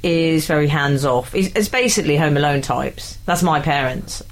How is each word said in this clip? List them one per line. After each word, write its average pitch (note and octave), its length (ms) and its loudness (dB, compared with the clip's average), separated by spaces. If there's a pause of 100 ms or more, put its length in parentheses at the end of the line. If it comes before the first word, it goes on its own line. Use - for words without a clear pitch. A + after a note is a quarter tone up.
is E3 420 2
very D3 220 2
hands-off. C#3+ 640 0
He's, F#3+ 200 0
he's G#3 160 0
basically G3+ 480 0
Home D3+ 200 2
Alone C#3+ 240 0
types. - 640 -6
That's E3+ 160 0
my D#3+ 180 2
parents. D3 600 -2 (100)